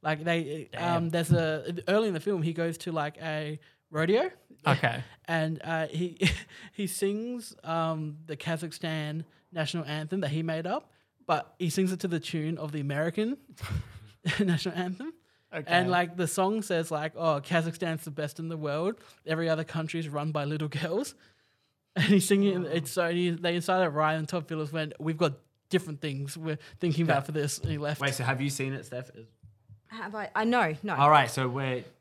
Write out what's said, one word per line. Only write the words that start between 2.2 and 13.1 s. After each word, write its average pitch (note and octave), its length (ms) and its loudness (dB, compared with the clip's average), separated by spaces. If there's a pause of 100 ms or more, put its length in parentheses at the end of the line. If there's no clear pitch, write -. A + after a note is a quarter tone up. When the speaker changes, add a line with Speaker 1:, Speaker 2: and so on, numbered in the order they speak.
Speaker 1:
film F#3+ 220 0
he E3 100 0
goes E3 260 -2
to, F3 140 -8
like, D3+ 300 -4
a D#3 360 -6 (320)
rodeo. G3+ 400 4 (360)
Speaker 2:
Okay. C3 360 2 (240)
Speaker 1:
And, D#3+ 380 -2
uh, D#3+ 240 -2
he, F3 400 0 (240)
<laughs> - 200 -20
he G3+ 140 -4
sings, G#3+ 800 -4
um, D#3+ 600 -2
the D#3 100 -8
Kazakhstan D#3+ 880 -4 (260)
national D#3+ 360 -4
anthem D#3 340 -4
that D3 100 0
he D#3 120 -2
made E3 240 -4
up, A#3 240 -4 (360)
but - 320 0
he F3 120 0
sings F#3 200 2
it F#3 100 -4
to F#3+ 80 -2
the E3+ 120 0
tune D#3+ 380 -4
of D#3 140 -8
the D3+ 80 -4
American E3 580 0 (480)